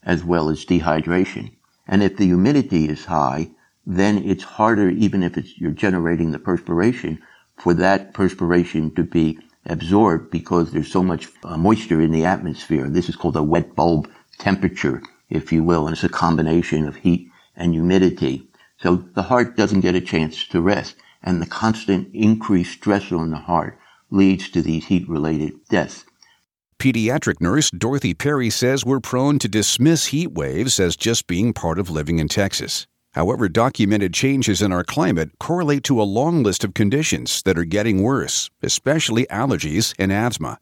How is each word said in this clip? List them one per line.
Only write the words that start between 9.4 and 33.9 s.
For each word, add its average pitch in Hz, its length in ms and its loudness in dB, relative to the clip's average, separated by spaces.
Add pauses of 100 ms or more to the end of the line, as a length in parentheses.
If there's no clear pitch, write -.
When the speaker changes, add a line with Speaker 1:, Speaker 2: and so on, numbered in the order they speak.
Speaker 1:
absorbed, 85 680 2
because 85 400 0
there's 76 220 -4
so 92 100 2
much, 87 240 -2 (160)
uh, 85 140 -10
moisture 87 460 2
in 80 80 4
the 80 160 2
atmosphere. 80 640 -2
This 85 180 0
is - 80 -6
called 82 180 -2
a 80 80 2
wet 80 320 0
bulb 82 360 2 (280)
temperature, 95 640 -2 (280)
if 76 200 -4
you 80 140 2
will, 82 220 2
and 80 80 -4
it's - 100 -8
a 85 60 2
combination 82 760 0
of 71 100 -8
heat 87 340 0 (260)
and 87 160 0
humidity. 82 720 2 (320)
So 87 180 2
the 90 260 -4
heart 120 340 0
doesn't 104 240 2
get 90 140 2
a 90 80 0
chance 80 460 -4
to 87 120 -2
rest, 95 360 -2 (260)
and 90 180 -2
the 85 60 -4
constant 98 680 -2
increased 107 600 2
stress 101 360 -2
on 82 200 -2
the 78 80 -6
heart 85 400 -4 (320)
leads 95 400 2
to 87 100 -2
these 80 240 -2
heat-related 78 680 -2 (160)
deaths. - 340 -2 (720)
Speaker 2:
Pediatric 117 640 0
nurse 113 300 2
Dorothy 113 420 -2
Perry 135 380 -2
says 123 340 0
we're 131 160 0
prone 135 380 0
to - 100 -4
dismiss 120 600 2
heat - 240 -4
waves 78 460 -2
as 87 160 2
just - 320 -2
being 85 280 0
part 82 240 -2
of 95 100 -4
living 78 300 -2
in 78 100 0
Texas. - 580 -4 (280)
However, 117 340 0
documented 101 640 0